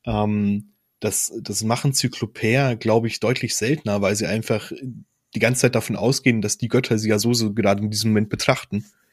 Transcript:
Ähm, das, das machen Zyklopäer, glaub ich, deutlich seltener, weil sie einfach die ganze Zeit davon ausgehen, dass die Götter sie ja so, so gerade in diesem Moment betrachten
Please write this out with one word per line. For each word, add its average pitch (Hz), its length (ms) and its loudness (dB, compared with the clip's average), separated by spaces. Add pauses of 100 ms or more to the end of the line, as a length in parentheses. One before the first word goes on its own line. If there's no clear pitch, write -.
Ähm, 104 680 0 (300)
das, - 320 -2 (100)
das 104 220 -6
machen 123 300 0
Zyklopäer, 120 840 0
glaub 113 300 2
ich, 110 140 -6
deutlich 117 360 0
seltener, 107 460 0
weil 101 140 2
sie 101 100 -2
einfach 107 440 -2 (640)
die 107 60 -4
ganze 113 220 2
Zeit 123 120 4
davon 113 220 -2
ausgehen, 117 460 2
dass 104 160 -4
die 117 100 -4
Götter 123 300 2
sie 107 100 -4
ja 107 100 4
so, 117 160 2
so 113 180 0
gerade 101 300 2
in 107 80 0
diesem 107 220 0
Moment 104 160 4
betrachten - 560 -2 (280)